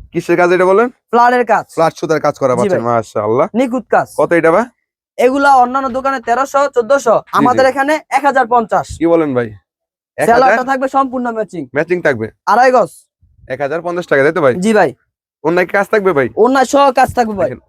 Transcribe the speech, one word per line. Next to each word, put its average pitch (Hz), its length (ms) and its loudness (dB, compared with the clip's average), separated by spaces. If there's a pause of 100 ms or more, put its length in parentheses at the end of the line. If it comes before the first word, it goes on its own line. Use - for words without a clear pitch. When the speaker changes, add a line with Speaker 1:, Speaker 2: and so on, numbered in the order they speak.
(120)
Speaker 1:
কিসের 170 260 -2
কাজ 175 140 2
এটা 180 140 2
বলেন? 202 220 2 (220)
Speaker 2:
ফ্লাডের 240 360 2
কাজ। 202 280 -2
Speaker 1:
ফ্ল্যাট 160 220 0
সুতার 156 240 -2
কাজ 143 200 -2
করা 127 140 0
Speaker 2:
জি 120 60 0
Speaker 1:
পাচ্ছেন, 123 240 0
Speaker 2:
ভাই। 120 100 0
Speaker 1:
মাশাআল্লাহ। 113 600 -2
Speaker 2:
নিখুঁত 247 360 -2
কাজ। - 180 0 (100)
Speaker 1:
কত 151 140 0
এটা 165 200 2
ভাই? 208 140 2 (520)
Speaker 2:
এগুলা 277 380 2
অন্যান্য 262 340 0
দোকানে 262 300 -4
তেরোশো, 262 480 -2
চোদ্দশো, 240 480 0
Speaker 1:
জি, - 160 -4
Speaker 2:
আমাদের 247 340 2
Speaker 1:
জি। 269 40 4
Speaker 2:
এখানে 277 240 -2 (160)
এক 262 160 -2
হাজার 262 220 2
পঞ্চাশ। 214 400 0 (100)
Speaker 1:
কি 156 100 -2
বলেন 165 260 2
ভাই? 123 140 -2
এক 104 80 -16 (600)
হাজার? 160 180 2
Speaker 2:
সেলোয়ারটা 247 280 2
থাকবে 269 240 -4
সম্পূর্ণ 262 440 -4
ম্যাচিং। 208 320 -8 (100)
Speaker 1:
ম্যাচিং 165 280 -2
থাকবে? 123 260 -2 (180)
Speaker 2:
আড়াই 240 260 4
গজ। 220 200 2 (560)
Speaker 1:
এক 127 140 -8
হাজার 143 200 -4
পঞ্চাশ 175 260 -6
টাকা, 139 160 2
তাই 151 80 4
তো 175 100 -2
ভাই? 131 140 2
Speaker 2:
জি 185 180 -2
ভাই। 185 160 2 (540)
Speaker 1:
ওড়নায় 175 240 0
কাজ 202 220 -2
থাকবে 196 240 0
ভাই? 135 220 0
Speaker 2:
ওড়নায় 254 300 2
সহ 277 260 2
কাজ 254 240 2
থাকবে 226 180 -2
ভাই। 175 160 -2
Speaker 1:
দেখেন, 123 200 -12